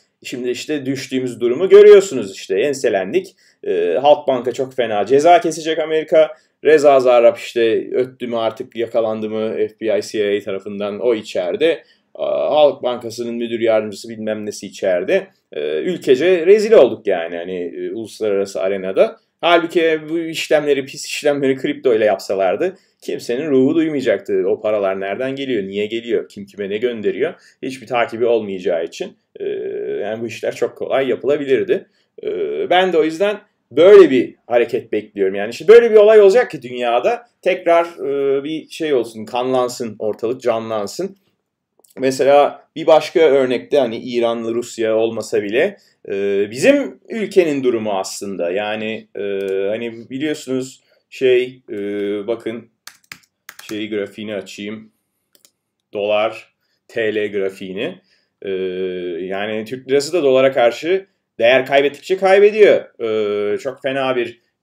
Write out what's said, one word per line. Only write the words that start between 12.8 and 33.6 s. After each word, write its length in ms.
Bankası'nın 520
müdür 240
yardımcısı 500
bilmem 360
nesi 220
içeride. 600
Ee, 260
ülkece 680
rezil 260
olduk 360
yani 280
hani, 400
e, 160
uluslararası 680
arenada. 560
Halbuki 580
bu 100
işlemleri, 680
pis 200
işlemleri 500
kripto 400
ile 100
yapsalardı 720
kimsenin 500
ruhu 240
duymayacaktı. 720
O 140
paralar 380
nereden 360
geliyor, 280
niye 220
geliyor, 440
kim 160
kime 240
ne 80
gönderiyor? 560
Hiçbir 260
takibi 380
olmayacağı 580
için, 340
e, 60
yani 200
bu 60
işler 280
çok 220
kolay 320
yapılabilirdi. 760
E, 60
ben 240
de 40
o 60
yüzden 340